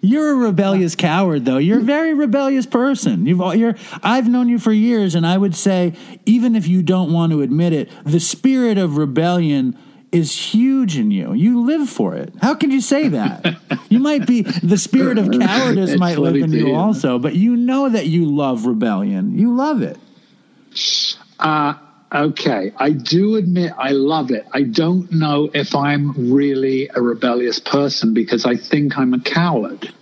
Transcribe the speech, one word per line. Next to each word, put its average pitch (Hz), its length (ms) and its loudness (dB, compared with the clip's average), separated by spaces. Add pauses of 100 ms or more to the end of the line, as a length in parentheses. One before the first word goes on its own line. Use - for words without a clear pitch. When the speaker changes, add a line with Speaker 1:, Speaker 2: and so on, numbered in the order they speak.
Speaker 1:
You're 294 300 2
a 285 40 2
rebellious 196 600 2
coward, 165 500 0
though. 131 120 0
You're 185 220 2
a 233 40 0
very 302 300 0
rebellious 269 520 0
person. 247 600 0
You've, 180 160 2
al-, 180 140 -2
you're, 226 200 2 (260)
I've 240 280 2
known 247 180 2
you 240 100 2
for 220 140 0
years, 214 420 2
and 165 140 0
I 180 100 2
would 196 180 0
say, 180 380 0 (320)
even 233 300 2
if 190 120 -2
you 185 140 2
don't 180 300 0
want 165 220 2
to 151 80 0
admit 156 320 0
it, 143 160 -4 (160)
the 151 160 2
spirit 247 560 0
of 175 200 0
rebellion 151 800 0 (360)
is 160 180 0 (220)
huge 240 440 2
in 107 140 0
you. 98 220 -2
You 226 280 2
live 285 280 0
for 92 260 -2
it. - 260 -10
How 262 140 2
could 302 160 0
you 269 100 0
say 277 280 0
that? 147 520 -4
Speaker 2:
<laughs> - 40 -20 (240)
Speaker 1:
You 214 80 6
might 285 300 0
be, 240 160 2
the 180 340 0
spirit 262 400 0
of 202 140 2
cowardice 240 580 2
Speaker 2:
It's 185 100 2
Speaker 1:
might 170 200 0
live 165 140 2
Speaker 2:
funny 143 100 2
Speaker 1:
in 160 80 0
Speaker 2:
to 156 80 0
Speaker 1:
you 147 80 2
Speaker 2:
hear. 131 80 2
Speaker 1:
also, 160 420 0
but 135 160 -2
you 226 240 2
know 262 320 0
that 220 160 0
you 165 200 2
love 135 420 -2
rebellion. 101 680 -2
You 240 200 2
love 269 260 -2
it. - 160 -6 (1400)
Speaker 2:
Uh, 151 340 0 (400)
okay. 135 640 -2
I 139 140 0
do 165 440 0
admit 175 440 0
I 131 140 -4
love 139 360 0
it. 113 240 -2
I 131 80 0
don't 170 500 0
know 151 440 0
if 143 180 -2
I'm 143 580 0
really 135 640 0
a 123 80 -2
rebellious 120 560 -2
person 139 560 -2
because 117 320 0
I 120 120 0
think 147 380 -2
I'm 127 200 0
a 123 40 0
coward. 156 720 -2 (100)